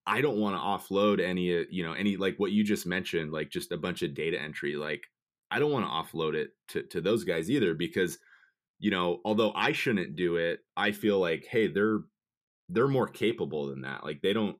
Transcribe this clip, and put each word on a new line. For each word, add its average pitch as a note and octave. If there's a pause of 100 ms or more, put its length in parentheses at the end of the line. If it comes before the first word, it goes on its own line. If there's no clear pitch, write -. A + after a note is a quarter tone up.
I G#2+
don't C3+
wanna G2+
offload G2
any, F2+
uh, D#2+
you F2+
know, D#2+
any, G2
like F#2
what G2
you G#2+
just G#2
mentioned, F2
like, D#2
just F2
a F2
bunch F2
of D2+
data D#2
entry. D2+
Like, D2+ (460)
I G2+
don't D3
wanna A2+
offload D#2+
it D2+ (160)
to, -
to -
those G2+
guys E2
either, A2
because, E2+ (600)
you G#2
know, F2+
although G#2+
I A#2
shouldn't G2+
do E2+
it, E2+ (160)
I G#2
feel G#2
like, E2
hey, A2
they're, G#2 (680)
they're A#2
more C3
capable D#2
than C2+
that. B1+
Like, D2+
they F#2+
don't, G#2